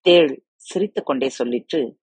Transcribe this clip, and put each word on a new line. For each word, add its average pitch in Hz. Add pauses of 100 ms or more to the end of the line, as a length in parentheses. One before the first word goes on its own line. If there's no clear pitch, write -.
தேள் 170 (100)
சிரித்துக் -
கொண்டே 135
சொல்லிற்று 120 (100)